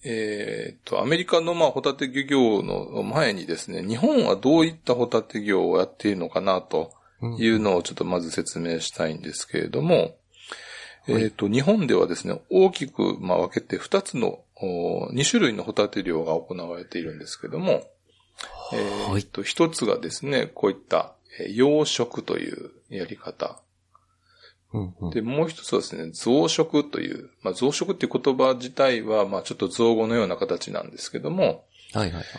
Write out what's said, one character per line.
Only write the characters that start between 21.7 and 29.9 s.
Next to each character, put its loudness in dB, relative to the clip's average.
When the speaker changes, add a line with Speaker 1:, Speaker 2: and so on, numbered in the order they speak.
Speaker 1:
殖 -2
と -2
い -6
う -14
や -8
り -10
方。 -8
Speaker 2:
う -4
ん -6
う -6
ん。 -4
Speaker 1:
で、 -4
も -2
う -8
一 -14
つ -4
は 2
で -4
す -12
ね、 -8
増 2
殖 2
と -6
い -6
う、 -12
ま -2
あ、 -4
増 2
殖 -2
っ -4
て -2
い -8
う -2
言 2
葉 4
自 -8
体 2
は、 2
ま -4
あ、 -4
ち -10
ょ -8
っ -10
と 0
造 4